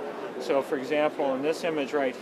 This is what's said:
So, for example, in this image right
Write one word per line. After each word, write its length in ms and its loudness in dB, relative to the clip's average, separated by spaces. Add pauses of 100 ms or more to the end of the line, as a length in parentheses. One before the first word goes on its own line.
(400)
So, 220 2
for 160 -2
example, 580 2
in 60 -2
this 220 0
image 300 0
right 280 2